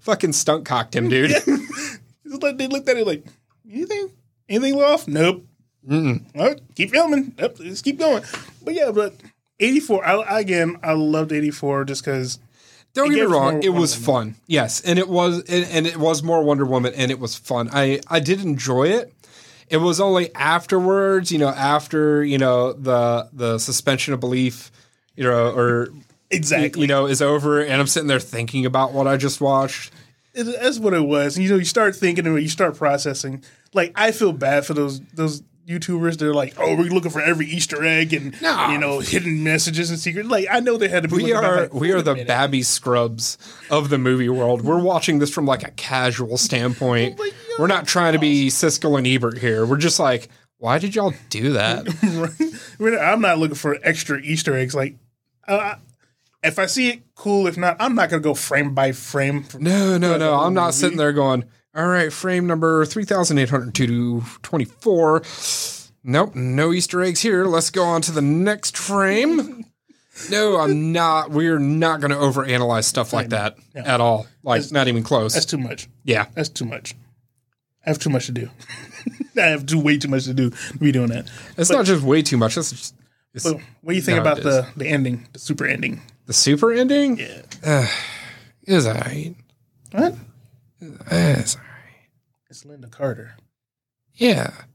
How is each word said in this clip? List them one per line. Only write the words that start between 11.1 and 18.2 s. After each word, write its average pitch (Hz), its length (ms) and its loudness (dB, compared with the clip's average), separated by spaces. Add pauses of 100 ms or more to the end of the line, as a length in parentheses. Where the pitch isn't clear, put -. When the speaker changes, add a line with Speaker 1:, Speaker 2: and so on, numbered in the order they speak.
Speaker 2:
eighty-four 143 520 -2
just 135 200 -8
'cause 131 340 -4 (560)
Speaker 1:
Don't 277 120 2
Speaker 2:
it 302 40 2
Speaker 1:
get 294 40 4
me 277 60 4
Speaker 2:
gave 247 80 4
us 180 40 2
Speaker 1:
wrong. 139 220 4
Speaker 2:
more 151 80 0
Speaker 1:
It 190 60 2
Speaker 2:
Wonder 175 120 2
Speaker 1:
was 120 260 0
Speaker 2:
Woman. 113 260 0
Speaker 1:
fun. - 140 -20
Yes. 139 340 0
And 175 180 2
it 185 100 0
was, 175 400 2
and, 175 220 0
and 160 160 0
it 165 120 -4
was 156 240 2
more 165 200 2
Wonder 147 220 2
Woman, 127 320 0
and 131 140 0
it 131 100 -4
was 117 160 -8
fun. 117 360 -4
I, 135 360 2
I 165 120 2